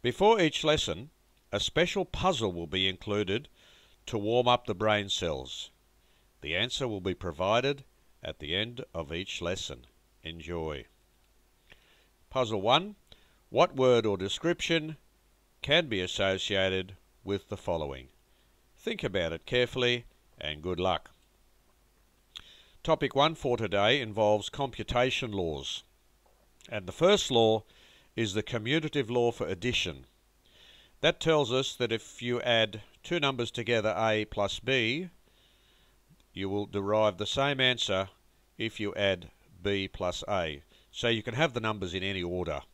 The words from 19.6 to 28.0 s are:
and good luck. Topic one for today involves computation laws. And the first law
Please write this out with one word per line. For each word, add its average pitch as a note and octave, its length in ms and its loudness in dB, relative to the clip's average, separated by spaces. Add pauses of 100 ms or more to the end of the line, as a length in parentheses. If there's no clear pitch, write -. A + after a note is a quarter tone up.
and D2+ 220 -8
good F2 180 -4
luck. F2+ 300 0 (1700)
Topic D3+ 320 0
one D3+ 200 4
for B2 220 0
today A2 440 2
involves G#2+ 480 2
computation B2 840 -2
laws. D#2+ 540 -6 (840)
And G#2 180 -8
the F#2 60 -10
first F#3+ 380 4
law A2 320 6 (540)